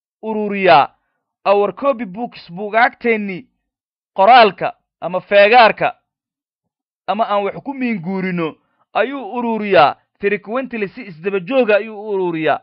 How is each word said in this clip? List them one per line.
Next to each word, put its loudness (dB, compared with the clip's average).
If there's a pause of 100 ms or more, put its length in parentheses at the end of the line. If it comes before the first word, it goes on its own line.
(240)
ururiyaa 2 (540)
our 2
copy -4
books, -14
buugaagteenni -4 (680)
qoraalka 4 (280)
ama -6
feegaarka 4 (1120)
ama -2
aan -2
wax -6 (100)
ku -10
miinguurino -4 (380)
ayuu -4 (180)
ururiyaa 2 (260)
frequently, -4
si -16
isdaba -8
jooga 2
ayuu -4
u -10
ururiyaa. -2